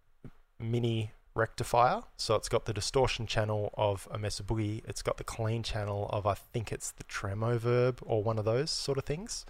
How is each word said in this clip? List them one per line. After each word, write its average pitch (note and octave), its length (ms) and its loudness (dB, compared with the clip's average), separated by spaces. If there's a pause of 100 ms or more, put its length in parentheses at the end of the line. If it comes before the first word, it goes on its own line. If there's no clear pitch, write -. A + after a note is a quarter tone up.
(600)
mini A2+ 500 0 (240)
rectifier. A#2+ 680 4 (140)
So - 200 2
it's - 120 0
got - 180 0
the A#2 60 -2
distortion A#2 540 2
channel G#2+ 500 0
of G2+ 340 2
a - 80 -6
Mesa G#2 240 -4
Boogie. A2 460 -2
It's - 140 -6
got - 140 0
the - 80 -8
clean A2+ 380 -2
channel G#2 500 -2
of, G#2 140 0
I G2+ 80 4
think - 380 -6
it's - 200 -8
the - 120 -14
Tremoverb A#2+ 960 0
or A2 200 0
one A2 160 0
of G#2 60 0
those B2 260 2
sort - 260 0
of C3+ 80 -2
things. F3+ 460 -4